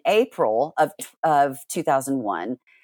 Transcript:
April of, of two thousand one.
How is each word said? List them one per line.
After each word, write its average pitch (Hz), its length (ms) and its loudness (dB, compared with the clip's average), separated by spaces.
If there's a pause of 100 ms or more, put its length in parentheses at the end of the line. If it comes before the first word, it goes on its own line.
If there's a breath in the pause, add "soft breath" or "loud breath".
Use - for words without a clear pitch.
April 156 720 0
of, 151 160 2 (320)
of 147 340 2 (100)
two 175 140 -6
thousand 139 360 0
one. 104 400 -6 (260 soft breath)